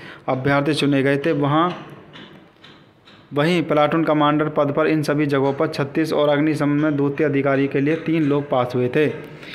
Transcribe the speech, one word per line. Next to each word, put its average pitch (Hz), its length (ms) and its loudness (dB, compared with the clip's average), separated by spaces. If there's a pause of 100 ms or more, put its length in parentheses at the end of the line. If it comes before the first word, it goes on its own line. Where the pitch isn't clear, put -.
(280)
अभ्यर्थी 139 460 0
चुने 143 280 2
गए 139 140 2
थे। 160 160 0
वहाँ, 151 540 0 (1500)
वहीं 160 280 2
प्लाटून 151 420 2
कमांडर 151 440 2
पद 147 240 0
पर 156 140 0
इन 156 160 2
सभी 147 240 0
जगहों 139 260 0
पर 156 140 -2
छत्तीस 156 460 -2
और 147 160 2
अग्निशमन 147 400 0
में 147 280 0
द्वितीय 143 300 0
अधिकारी 139 420 0
के 139 120 -2
लिए 151 160 0
तीन 160 260 -2
लोग 143 280 0
पास 123 240 0
हुए 123 140 0
थे। 143 180 2 (480)